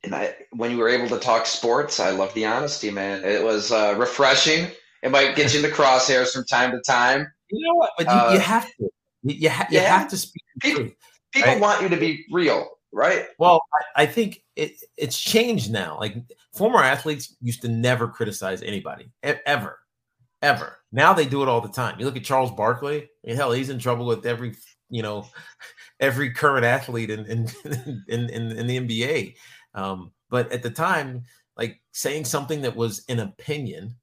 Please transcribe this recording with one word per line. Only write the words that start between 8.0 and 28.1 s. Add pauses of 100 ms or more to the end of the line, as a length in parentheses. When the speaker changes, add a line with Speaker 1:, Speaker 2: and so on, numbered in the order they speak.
Speaker 2:
you,
Speaker 1:
Uh,
Speaker 2:
you
have
to. (340)
You,
you
ha-,
you
Speaker 1:
yeah.
Speaker 2:
have
to
speak (120)
the
Speaker 1:
People,
Speaker 2:
truth, (360)
Speaker 1:
people
Speaker 2:
right?
Speaker 1:
want
you
to
be
real, (240)
right? (140)
Speaker 2:
Well, (340)
I,
I
think (120)
it, (240)
it's
changed
now.
Like, (380)
former
athletes
used
to
never
criticize
anybody, (140)
e-, (120)
ever, (640)
ever. (140)
Now
they
do
it
all
the
time.
You
look
at
Charles
Barkley,
I
mean,
hell,
he's
in
trouble
with
every, (340)
you
know, (720)
every
current
athlete
in,
in, (140)
<laughs>
in,